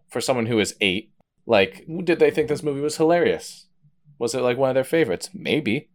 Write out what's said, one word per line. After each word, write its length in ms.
for 120
someone 260
who 100
was 260
eight, 280
like, 400
did 140
they 120
think 180
this 140
movie 200
was 160
hilarious? 680
Was 160
it, 80
like, 160
one 100
of 60
their 100
favorites? 480
Maybe. 640